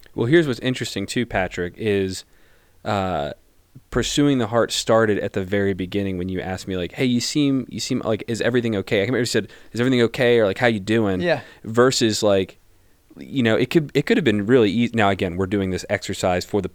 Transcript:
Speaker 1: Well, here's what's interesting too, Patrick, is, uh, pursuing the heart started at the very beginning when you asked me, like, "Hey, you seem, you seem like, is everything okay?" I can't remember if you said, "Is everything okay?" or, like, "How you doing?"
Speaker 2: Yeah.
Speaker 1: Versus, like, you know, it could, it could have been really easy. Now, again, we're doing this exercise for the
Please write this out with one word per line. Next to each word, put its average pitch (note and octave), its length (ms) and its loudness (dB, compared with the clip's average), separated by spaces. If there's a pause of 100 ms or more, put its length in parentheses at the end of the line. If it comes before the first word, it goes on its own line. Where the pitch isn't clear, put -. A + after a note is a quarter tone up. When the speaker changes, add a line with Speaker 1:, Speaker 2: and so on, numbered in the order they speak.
(140)
Speaker 1:
Well, - 140 -2
here's D#3+ 200 4
what's B2 120 -2
interesting A#2 460 -4
too, A#2+ 200 -2
Patrick, F2+ 520 -4
is, G2 480 -2 (600)
uh, F#2 480 -2 (580)
pursuing C#3+ 480 2
the A2+ 80 0
heart A2+ 240 2
started A2+ 480 2
at - 140 -6
the G2+ 100 -2
very G2 300 0
beginning F#2+ 440 -4
when F2+ 120 -4
you F#2 120 -4
asked F#2 260 -8
me, F#2+ 100 -4
like, F2 160 -6
"Hey, C3+ 120 -2
you A#2+ 160 2
seem, C#3 480 0
you G2+ 100 -8
seem B2 240 -4
like, A2 240 -2
is A2+ 140 -4
everything A#2 340 0
okay?" G2+ 220 -2
I G2 80 2
can't A#2 40 -2
remember B2+ 140 0
if A#2 40 -4
you A2+ 140 0
said, G2 60 -6 (260)
"Is G#2+ 60 -4
everything B2 240 2
okay?" A#2+ 360 2
or, A2 60 4
like, F#2+ 120 0
"How B2 100 2
you A2+ 120 0
doing?" G2+ 420 0
Speaker 2:
Yeah. E3+ 200 -2 (220)
Speaker 1:
Versus, A2+ 600 2
like, G2 340 2 (600)
you D2 260 -4
know, A2+ 120 4
it A#2+ 140 2
could, D3+ 240 0
it C#3 120 0
could A#3 120 2
have G#3 60 0
been G#2 220 2
really A#2 260 4
easy. A#2 240 0
Now, G#2 140 4
again, F#2+ 280 -2
we're F#2+ 100 0
doing G2 240 0
this F2+ 180 -4
exercise F#2+ 560 -2
for G#2 160 -2
the F#2 140 -4